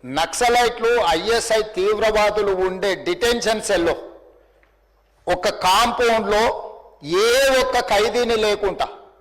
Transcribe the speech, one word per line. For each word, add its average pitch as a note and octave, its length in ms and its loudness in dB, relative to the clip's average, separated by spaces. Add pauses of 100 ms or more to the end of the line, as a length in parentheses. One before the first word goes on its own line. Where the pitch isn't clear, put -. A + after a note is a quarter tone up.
నక్సలైట్లు, A#3 920 0 (100)
ఐఎస్ఐ G#3+ 520 0
తీవ్రవాదులు G#3 880 0
ఉండే F#3 440 -2
డిటెన్షన్ G#3+ 680 -2
సెల్లో E3+ 340 0 (1400)
ఒక F3+ 160 -2
కాంపౌండ్లో G#3+ 1160 0 (380)
ఏ A3+ 440 2 (140)
ఒక్క B3 180 0
ఖైదీని A#3 560 0
లేకుండా G#3 520 -2 (340)